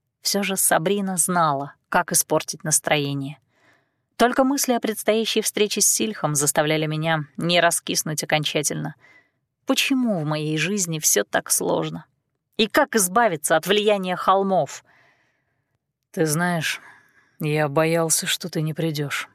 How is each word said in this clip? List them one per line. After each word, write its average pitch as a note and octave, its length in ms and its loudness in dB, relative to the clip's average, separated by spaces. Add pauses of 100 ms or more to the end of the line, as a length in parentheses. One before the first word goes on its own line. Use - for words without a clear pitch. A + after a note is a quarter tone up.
(220)
Всё G3+ 220 -2
же F#3+ 140 -4
Сабрина F#3+ 600 0
знала, D#3 560 0 (160)
как F3 220 0
испортить - 520 -2
настроение. C#3+ 760 -2 (800)
Только B3 260 2
мысли C4 300 0
о A#3 60 0
предстоящей A3 640 0
встрече G3+ 400 -2
с - 60 4
Сильхом G3+ 480 -2
заставляли D3+ 500 2
меня D#3 400 0 (120)
не F3 240 2
раскиснуть E3+ 640 0
окончательно. D3+ 720 -2 (720)
Почему B3+ 540 0
в D3+ 60 -2
моей D#3 320 -2
жизни E3+ 420 -2
всё - 240 0
так - 260 -4
сложно? E3 560 -2 (520)
И A3 100 2
как C#4+ 280 0
избавиться F#3 600 2
от D#3+ 120 0
влияния G3+ 480 2
холмов? F#3+ 680 0 (1300)
«Ты E3 140 0
знаешь, E3 560 0 (580)
я D3+ 300 0
боялся, D#3+ 580 2
что - 220 -4
ты D#3+ 120 -4
не D#3 120 -4
придёшь», D3+ 600 -4